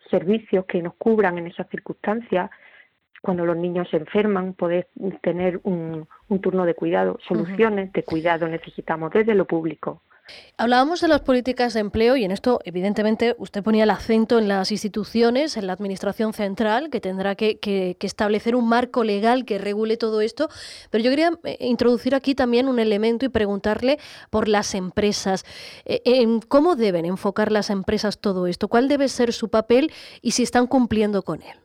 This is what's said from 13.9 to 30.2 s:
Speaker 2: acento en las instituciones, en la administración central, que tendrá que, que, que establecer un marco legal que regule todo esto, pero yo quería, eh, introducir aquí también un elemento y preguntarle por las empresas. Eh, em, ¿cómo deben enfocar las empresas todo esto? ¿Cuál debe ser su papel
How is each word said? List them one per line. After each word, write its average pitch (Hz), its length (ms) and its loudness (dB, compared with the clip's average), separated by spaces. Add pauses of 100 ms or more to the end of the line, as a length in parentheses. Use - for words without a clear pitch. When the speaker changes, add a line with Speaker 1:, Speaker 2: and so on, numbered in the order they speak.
Speaker 2:
acento 220 500 2
en 214 80 0
las 196 240 0
instituciones, 233 840 0
en 196 100 -6
la 185 60 -4
administración 196 580 -4
central, 214 580 -2
que 233 120 -4
tendrá 190 340 -4
que, 214 240 -2
que, 190 400 -2
que 202 80 -6
establecer 214 480 0
un 233 140 2
marco 240 340 2
legal 220 400 2
que 214 140 -4
regule 208 400 -2
todo 220 240 0
esto, 226 260 -2 (420)
pero 220 140 2
yo 240 60 4
quería, 311 220 4 (120)
eh, - 160 -8
introducir 247 560 2
aquí 269 200 0
también 247 340 2
un 247 100 0
elemento 220 460 2
y 262 40 0
preguntarle 214 680 0 (300)
por 220 180 0
las 208 280 0
empresas. 196 680 -2 (400)
Eh, - 220 -4
em, 233 340 4
¿cómo 294 380 4
deben 190 260 2
enfocar 196 480 -2
las 208 180 0
empresas 202 520 -2
todo 185 260 0
esto? 180 220 -4
¿Cuál 240 180 4
debe 277 220 2
ser 233 240 0
su 214 160 -4
papel 240 420 2 (300)